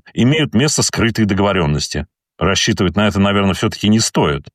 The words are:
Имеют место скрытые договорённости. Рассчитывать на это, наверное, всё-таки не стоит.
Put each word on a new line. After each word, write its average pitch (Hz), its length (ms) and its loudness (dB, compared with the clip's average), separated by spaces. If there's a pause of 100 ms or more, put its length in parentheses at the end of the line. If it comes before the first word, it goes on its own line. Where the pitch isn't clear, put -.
(140)
Имеют 127 400 0
место 143 280 0
скрытые 113 440 0
договорённости. 92 800 0 (340)
Рассчитывать 92 560 0
на 104 120 2
это, 98 120 0
наверное, 98 360 2
всё-таки 107 340 -2
не 110 100 4
стоит. 78 540 -2